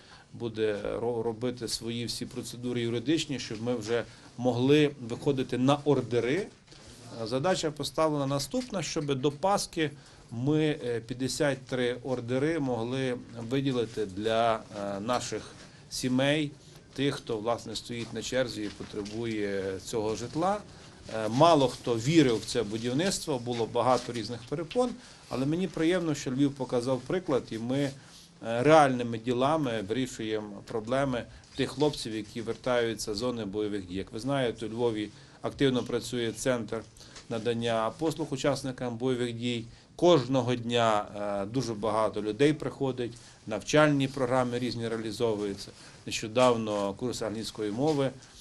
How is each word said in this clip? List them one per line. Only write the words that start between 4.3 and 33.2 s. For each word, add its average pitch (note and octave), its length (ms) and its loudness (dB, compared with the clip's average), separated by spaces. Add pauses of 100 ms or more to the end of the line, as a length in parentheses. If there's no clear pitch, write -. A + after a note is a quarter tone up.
могли C3 540 4 (180)
виходити B2+ 480 0
на C3+ 280 4
ордери. B2+ 640 2 (760)
Е, A2 40 -4
задача D#3 440 0
поставлена D3 560 0
наступна: F#3 560 -2
щоб D3 320 -2
до C3+ 160 2
Пасхи E3+ 600 0 (400)
ми, D3 540 2
е, A#2+ 140 -2
п'ятдесят B2+ 680 0
три B2 380 0
ордери C3 560 0
могли B2 580 -2 (320)
виділити B2 560 0
для, A2 500 4 (240)
е, G2+ 200 -4
наших A#2 420 -2 (480)
сімей, C#3 600 0 (440)
тих, C#3 200 0
хто, A#2 220 -6
власне, A2 380 -4
стоїть A2+ 380 -8
на A2+ 80 -6
черзі A2 420 -2
і G#2 60 -4
потребує G2+ 1160 -4
цього A2 300 -2
житла. D3+ 420 -2 (580)
Е, A2 140 -2
мало C#3+ 380 8
хто - 280 -2
вірив B2+ 440 6
в G2 60 -8
це A#2+ 180 0
будівництво, B2 760 -2
було A#2 260 -2
багато A#2+ 480 2
різних A#2 260 -6 (100)
перепон, F3 400 0 (400)
але B2+ 160 -2
мені E3+ 220 0
приємно, E3 480 2
що C#3+ 160 -4
Львів C#3 220 4
показав B2+ 460 0
приклад, D3 500 0
і A2+ 80 -6
ми, A#2+ 220 0
е, C#3 120 0 (720)
реальними C3 540 8
ділами B2 720 0
вирішуємо G#2+ 760 -4
проблеми A#2+ 580 -2 (320)
тих C3 140 0
хлопців, C3+ 460 0
які A2 260 -6
вертаються A2+ 760 0
з - 20 -4
зони A#2 280 -2